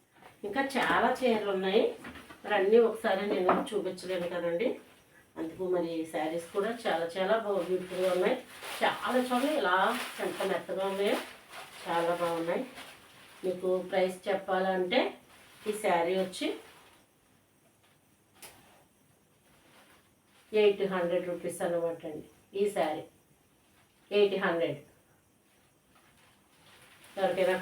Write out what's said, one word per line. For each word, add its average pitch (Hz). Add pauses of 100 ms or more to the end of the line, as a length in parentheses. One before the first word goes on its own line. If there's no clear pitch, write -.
(480)
ఇంకా 269 (160)
చాలా 226 (120)
చీరలు 220
ఉన్నాయి, 190 (580)
మరి 202
అన్నీ 208 (100)
ఒకసారి 202 (120)
నేను 185 (100)
చూపించలేను 180
కదండి. 175 (720)
అందుకు 165 (100)
మరి 170 (200)
శారీస్ 160
కూడా 202 (120)
చాలా 170
చాలా 190 (100)
బాగా 190
బ్యూటిఫుల్గా 185
ఉన్నాయి. 208 (460)
చాలా 247 (100)
చూడండి 254 (100)
ఇలా 180 (500)
ఎంత 165 (120)
మెత్తగా 185
ఉన్నాయో, 202 (680)
చాలా 170 (100)
బాగున్నాయి. 170 (840)
మీకు 185 (220)
ప్రైస్ 185
చెప్పాలంటే 190 (720)
ఈ 214
శారీ 180
వచ్చి 190 (4000)
ఎయిట్ 196
హండ్రెడ్ 175
రూపీస్ 170
అనమాట 170
అండి. 151 (360)
ఈ - (140)
శారీ 156 (1160)
ఎయిట్ 196
హండ్రెడ్. 165 (2500)
ఎవరికైనా 185